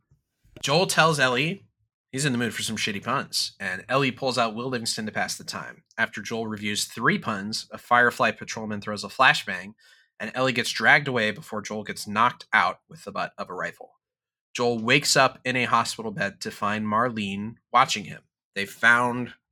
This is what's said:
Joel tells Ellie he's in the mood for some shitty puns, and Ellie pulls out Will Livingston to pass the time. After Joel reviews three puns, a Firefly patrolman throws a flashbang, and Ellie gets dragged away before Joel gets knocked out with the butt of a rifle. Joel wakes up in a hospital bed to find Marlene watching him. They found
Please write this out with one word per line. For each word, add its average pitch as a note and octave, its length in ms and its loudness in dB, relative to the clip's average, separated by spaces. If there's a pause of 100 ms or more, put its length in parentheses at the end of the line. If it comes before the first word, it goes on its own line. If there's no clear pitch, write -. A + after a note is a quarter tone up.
(600)
Joel E3+ 260 4
tells D#3+ 320 4
Ellie C3 460 2 (460)
he's C3+ 140 -2
in C#3 60 2
the A#2+ 80 0
mood A2+ 140 0
for - 100 -6
some A2 120 -4
shitty G2+ 280 -4
puns, - 560 -4
and F#2 280 -6
Ellie C3 240 2
pulls B2 260 -4
out A2+ 180 0
Will A#2+ 140 -6
Livingston A2+ 360 -4
to G#2+ 60 -6
pass G2 260 -4
the - 60 -16
time. B1+ 400 -12 (140)
After A2 240 -2
Joel A2+ 260 -6
reviews G#2 380 -4
three B2+ 340 0
puns, G#2 520 -6
a G#2+ 60 -14
Firefly A#2+ 540 4
patrolman G#2+ 500 -8
throws G#2 220 -6
a G2+ 60 -12
flashbang, G#2 680 2 (440)
and A2 140 -8
Ellie C3 180 0
gets A#2 200 -2
dragged C#3+ 360 4
away A2+ 240 2
before G#2+ 300 -10
Joel G#2+ 220 -8
gets - 240 -10
knocked G#2 440 0
out F#2 280 2 (100)
with E2+ 140 -20
the G2 80 -12
butt F#2 260 -6
of F#2+ 120 -10
a F#2 40 -12
rifle. E2+ 380 -10 (600)
Joel A#2+ 260 0
wakes B2 360 4
up C3+ 300 4
in B2+ 100 -2
a B2 100 0
hospital A2+ 460 0
bed G2 300 -4
to G#2+ 100 -6
find G#2+ 340 -2
Marlene G#2+ 720 -2 (160)
watching A#2+ 340 2
him. D3+ 180 -16 (320)
They G2 100 -2
found A#2+ 720 2 (160)